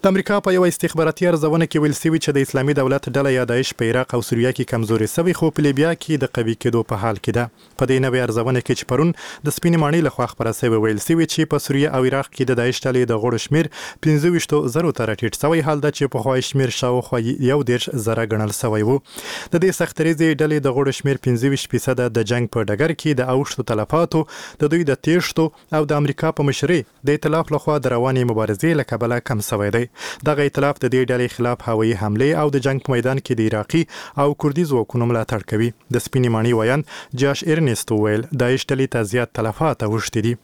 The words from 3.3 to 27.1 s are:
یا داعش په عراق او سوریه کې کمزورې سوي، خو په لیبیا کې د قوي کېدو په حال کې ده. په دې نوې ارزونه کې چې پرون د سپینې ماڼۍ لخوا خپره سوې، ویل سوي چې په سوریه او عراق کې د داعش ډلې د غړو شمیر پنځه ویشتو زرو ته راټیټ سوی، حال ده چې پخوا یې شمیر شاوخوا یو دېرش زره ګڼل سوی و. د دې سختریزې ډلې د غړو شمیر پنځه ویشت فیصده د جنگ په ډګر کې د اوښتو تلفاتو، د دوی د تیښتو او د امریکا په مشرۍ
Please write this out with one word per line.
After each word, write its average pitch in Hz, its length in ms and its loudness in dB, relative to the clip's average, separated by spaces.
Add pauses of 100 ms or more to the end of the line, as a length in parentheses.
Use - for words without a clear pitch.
یا 127 160 2
داعش 127 280 0
په 120 120 0
عراق 127 260 0
او - 100 2
سوریه 120 300 2
کې 127 160 -4
کمزورې 110 400 0
سوي، 170 260 0
خو 160 180 2
په 156 100 0
لیبیا 143 280 2
کې 156 280 -2
د 135 140 -2
قوي 117 180 0
کېدو 117 360 0
په 104 120 -4
حال 110 140 0
کې 110 200 -4
ده. 120 80 0 (360)
په 127 100 2
دې 131 140 2
نوې 127 220 0
ارزونه 117 340 0
کې 123 180 -2
چې - 120 -10
پرون 147 260 2
د - 400 -8
سپینې 170 260 2
ماڼۍ 151 240 2
لخوا 123 260 -2
خپره 113 260 -4
سوې، 113 260 2
ویل 107 220 0
سوي 165 200 2
چې 156 280 -2
په - 100 -2
سوریه 139 240 2 (100)
او 127 120 2
عراق 135 180 -2
کې 131 220 -2
د 120 100 2
داعش 123 240 0
ډلې 123 260 2
د 110 140 0
غړو 120 220 0
شمیر 156 240 0 (340)
پنځه 156 320 2
ویشتو 151 240 0 (160)
زرو 160 240 0
ته 110 100 0
راټیټ 107 320 -4
سوی، 156 280 2
حال 147 160 0
ده 147 100 2
چې 139 180 -2
پخوا 127 220 0
یې 127 140 0
شمیر 131 260 0
شاوخوا 123 480 0
یو 131 340 2 (120)
دېرش 120 200 0 (160)
زره 113 240 0
ګڼل 107 300 -2
سوی 107 260 0
و. 135 140 2
د - 640 -8
دې 190 60 4 (100)
سختریزې 160 600 0
ډلې 151 280 2
د 127 100 0
غړو 135 220 0
شمیر 139 260 0
پنځه 127 300 2
ویشت - 180 -6
فیصده 123 340 0 (120)
د 107 100 -2
جنگ 120 280 0
په 104 120 -2
ډګر 135 300 0
کې 147 240 0
د 127 100 0
اوښتو 135 380 -2
تلفاتو، 156 500 0 (400)
د 147 140 2
دوی 175 160 2
د 123 180 -4
تیښتو 160 400 0 (300)
او - 20 2 (100)
د 147 120 2
امریکا 160 340 0
په 143 140 2
مشرۍ 151 280 0 (300)